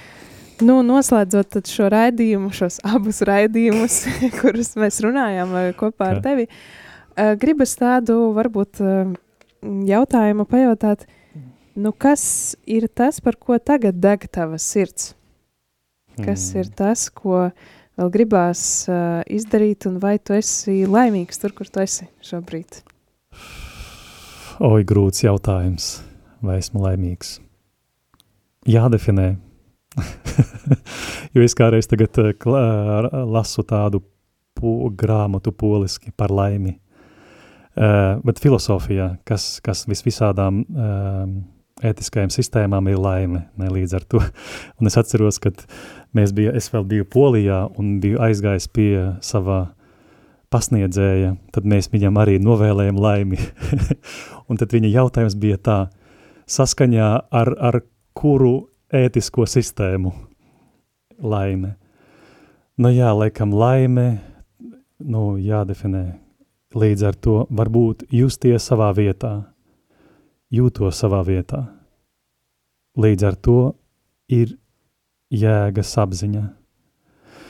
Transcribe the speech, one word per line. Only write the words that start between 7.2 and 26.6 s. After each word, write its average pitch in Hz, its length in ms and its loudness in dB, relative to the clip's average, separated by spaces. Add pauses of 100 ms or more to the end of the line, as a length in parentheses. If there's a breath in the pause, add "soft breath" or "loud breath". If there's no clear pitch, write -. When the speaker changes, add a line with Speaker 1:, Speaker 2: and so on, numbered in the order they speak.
Speaker 1:
gribas 285 400 2
tādu 240 380 2 (180)
varbūt, 208 480 -2
ā, 190 320 0 (480)
jautājumu 208 880 0
pajautāt, 226 560 2 (680 loud breath)
nu, 208 160 -2
kas - 640 0 (100)
ir 226 220 0
tas, 262 320 0
par - 180 -2
ko - 200 -2
tagad 220 420 0
deg 202 280 2
tava 160 300 -6
sirds? - 560 -4 (1000)
Kas 98 340 -6
Speaker 2:
Hmm. 95 100 -6
Speaker 1:
ir 98 140 -8
tas, 208 340 -2
ko 180 440 -2 (440 soft breath)
vēl 180 140 -2
gribās, 196 800 0
ā, 170 420 -2
izdarīt, 214 560 -2
un 185 140 -6
vai 202 180 0
tu - 160 -4
esi 196 520 -2
laimīgs 202 520 0
tur, 202 160 -8
kur - 160 -16
tu - 100 -8
esi 190 280 -6 (120)
šobrīd? 175 600 -14 (1700 loud breath)
Speaker 2:
Oi, 110 260 4
grūts 98 400 2
jautājums. 95 800 -2 (420 soft breath)
Vai 95 160 -2
esmu 101 240 -6